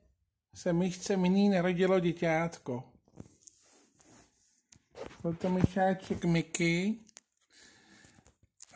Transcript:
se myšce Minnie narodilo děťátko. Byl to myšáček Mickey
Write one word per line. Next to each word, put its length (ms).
se 180
myšce 440
Minnie 340
narodilo 500
děťátko. 920
Byl 120
to 140
myšáček 760
Mickey 800